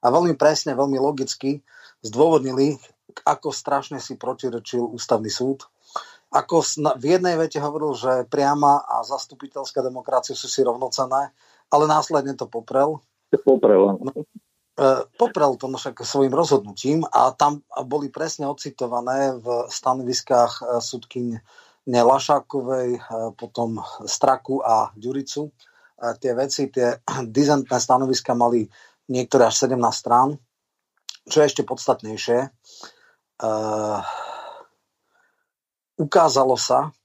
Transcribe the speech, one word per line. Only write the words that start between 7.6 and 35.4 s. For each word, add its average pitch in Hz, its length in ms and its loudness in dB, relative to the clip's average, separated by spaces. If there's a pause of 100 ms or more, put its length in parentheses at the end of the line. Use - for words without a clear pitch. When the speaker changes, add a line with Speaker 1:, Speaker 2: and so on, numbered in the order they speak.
Speaker 1:
že 127 400 0
priama 143 480 4
a 120 240 -4
zastupiteľská 135 800 -8
demokracia 127 480 -4
sú - 160 -10
si - 160 0
rovnocenné, 131 720 -2 (320)
ale 147 240 4
následne 143 480 0
to 117 80 -8
poprel. 135 560 -2 (400)
Speaker 2:
Poprel, 101 560 6
áno. 135 160 -8
Speaker 1:
E, 151 80 -10 (960)
poprel 151 400 2
to 131 80 -8
však 127 400 -10
svojim 135 240 2
rozhodnutím 139 800 0
a 123 240 4
tam 147 240 0 (240)
boli 143 240 -4
presne 147 400 -8
ocitované 131 880 -4
v 120 320 -4
stanoviskách, 127 920 0
e, - 60 -14 (160)
sudkyň 123 480 -8 (640)
Lašákovej, 127 1040 2
e, 117 40 -12 (360)
potom 113 480 -6 (240)
Straku 127 560 0
a 110 320 2
Ďuricu, 139 560 -8 (640)
tie 127 180 -2
veci, 135 340 -2
tie 120 300 0 (140)
<clears throat> 127 180 -6
dizentné 139 480 2
stanoviska 127 560 2
mali 120 320 2 (400)
niektoré 123 400 4
až 113 200 2
sedemnásť 120 320 0
strán, 123 320 2 (920)
čo - 160 0
je 147 80 6
ešte 139 160 -2
podstatnejšie. 117 760 -2 (1000)
Eh, 107 600 -4 (2000)